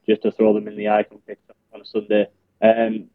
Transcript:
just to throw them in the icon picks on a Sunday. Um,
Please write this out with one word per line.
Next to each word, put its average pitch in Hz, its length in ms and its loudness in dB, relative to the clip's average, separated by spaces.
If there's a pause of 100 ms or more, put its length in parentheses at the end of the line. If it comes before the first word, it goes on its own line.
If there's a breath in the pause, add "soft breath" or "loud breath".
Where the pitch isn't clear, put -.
just 107 160 0
to 104 80 -2
throw 110 220 2
them 104 140 -2
in 107 80 -14
the 107 140 -4
icon 107 360 -2
picks 104 160 -18 (320)
on 104 80 -20
a - 40 -20
Sunday. 104 420 -2 (340)
Um, 110 540 0